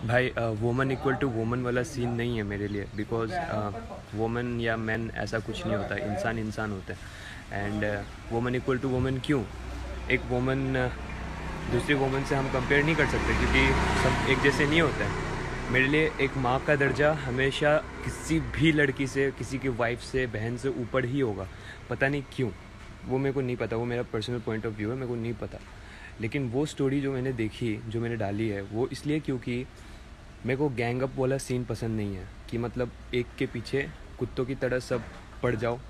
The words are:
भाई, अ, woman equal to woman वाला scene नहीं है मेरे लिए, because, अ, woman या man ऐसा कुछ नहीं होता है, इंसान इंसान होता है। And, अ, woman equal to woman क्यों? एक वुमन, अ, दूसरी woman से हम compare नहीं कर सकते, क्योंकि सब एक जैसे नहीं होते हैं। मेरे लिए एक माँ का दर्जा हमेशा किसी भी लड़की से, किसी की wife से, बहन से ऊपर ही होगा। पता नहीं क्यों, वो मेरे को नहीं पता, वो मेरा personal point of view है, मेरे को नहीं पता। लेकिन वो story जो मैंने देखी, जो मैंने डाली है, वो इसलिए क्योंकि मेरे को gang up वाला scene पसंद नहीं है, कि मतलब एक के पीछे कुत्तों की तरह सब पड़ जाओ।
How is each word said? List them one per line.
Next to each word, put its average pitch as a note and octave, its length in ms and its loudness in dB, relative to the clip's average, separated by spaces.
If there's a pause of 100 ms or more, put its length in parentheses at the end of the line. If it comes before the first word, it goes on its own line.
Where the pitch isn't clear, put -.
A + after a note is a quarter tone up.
भाई, B2 220 4
अ, A#2 220 0
woman A#2+ 340 2
equal C3 380 0
to C3 120 0
woman A2+ 220 0
वाला B2 260 0
scene A#2+ 260 -2
नहीं A#2+ 280 0
है G#2+ 60 -2
मेरे G2+ 240 -2
लिए, G2+ 180 -4
because, A2 460 -2
अ, G#2 380 -2 (480)
woman A#2 440 0
या A2+ 160 0
man A2+ 380 -2
ऐसा A2 240 -2
कुछ G#2 260 -6
नहीं A2 120 2
होता G2+ 180 -2
है, G#2 200 -2
इंसान A2+ 240 -2
इंसान G#2+ 320 -4
होता F#2+ 220 -8
है। F#2 60 -10 (720)
And, G#2 120 0
अ, G#2 200 0 (300)
woman B2 280 2
equal C3 240 0
to B2+ 140 2
woman C3 260 0
क्यों? C#3 180 4 (680)
एक B2+ 100 4
वुमन, C3 540 2
अ, B2+ 120 2 (840)
दूसरी C3 240 4
woman C3+ 280 2
से C#3+ 120 0
हम C3+ 180 2
compare C#3 300 4
नहीं D#3 120 4
कर D3+ 100 6
सकते, A#2 280 2
क्योंकि B2 400 4
सब - 560 4
एक C3 100 6
जैसे C#3 280 6
नहीं D#3 140 6
होते B2 220 2
हैं। G2 200 -2 (480)
मेरे C3 160 6
लिए D3+ 240 4 (100)
एक C#3 160 0
माँ C3 280 2
का D3 100 6
दर्जा C#3 380 4
हमेशा C#3 640 2
किसी - 600 -2
भी C#3+ 320 4
लड़की C#3 360 4
से, C3+ 240 2
किसी B2+ 280 -4
की C3 100 0
wife A#2 320 0
से, C3 260 -2
बहन A2+ 300 -2
से B2 120 -2
ऊपर B2 360 0
ही C3 140 0
होगा। G2 280 0 (420)
पता C3 180 2
नहीं C#3+ 160 0 (120)
क्यों, A#2+ 160 0 (540)
वो B2+ 120 0
मेरे C3+ 160 2
को C#3 80 0
नहीं B2 140 0
पता, A2+ 200 -2
वो A#2 100 0
मेरा A#2+ 180 0
personal A#2 360 -2
point A2 220 -2
of A2+ 80 -2
view G#2+ 100 -6
है, G#2+ 160 -2
मेरे C3+ 120 -4
को A#2+ 80 -2
नहीं A#2 180 -2
पता। G#2 240 -8 (640)
लेकिन B2 280 -2
वो C3+ 160 2
story C#3 360 2
जो C#3 100 0
मैंने C3 220 0
देखी, A2+ 540 -2
जो A2+ 140 -2
मैंने A#2 140 0
डाली G#2+ 340 0
है, G2+ 120 -2
वो G#2+ 260 -2
इसलिए D3 320 0
क्योंकि B2+ 460 -2 (800)
मेरे B2+ 120 2
को D3 120 2
gang A#2+ 320 0
up C3 140 0
वाला C3 220 2
scene B2 260 -2
पसंद A2+ 340 -2
नहीं G2+ 180 -2
है, F#2 120 -8 (220)
कि A#2 80 -2
मतलब A#2+ 340 -2 (220)
एक B2 120 2 (120)
के C3+ 80 2
पीछे C3+ 440 -2 (300)
कुत्तों B2+ 260 -2
की C3 100 -4
तरह B2+ 240 0
सब A#2+ 240 -2 (400)
पड़ B2 120 4
जाओ। A#2 240 0 (100)